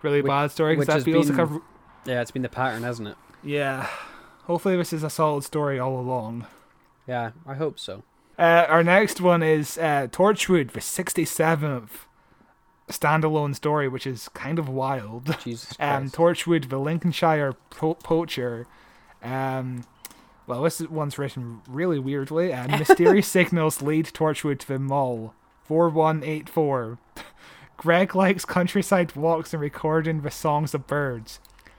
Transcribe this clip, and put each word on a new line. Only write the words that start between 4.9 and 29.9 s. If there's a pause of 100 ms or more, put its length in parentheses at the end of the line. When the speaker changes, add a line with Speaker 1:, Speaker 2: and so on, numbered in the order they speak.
Speaker 1:
is
a
solid
story
all
along. (600)
Speaker 2:
Yeah, (120)
I
hope
so. (340)
Speaker 1:
Uh,
our
next
one
is,
uh,
Torchwood,
the
sixty-seventh (840)
standalone
story,
which
is
kind
of
wild.
Speaker 2:
Jesus
Speaker 1:
Um,
Speaker 2:
Christ. (320)
Speaker 1:
Torchwood,
the
Lincolnshire (160)
po-,
poacher. (560)
Um, (640)
well,
this
one's
written
really
weirdly.
Uh,
Speaker 2:
<laughs>
Speaker 1:
mysterious
signals
lead
Torchwood
to
the
mall. (300)
Four
one
eight
four. (400)
<laughs>
Greg
likes
countryside
walks
and
recording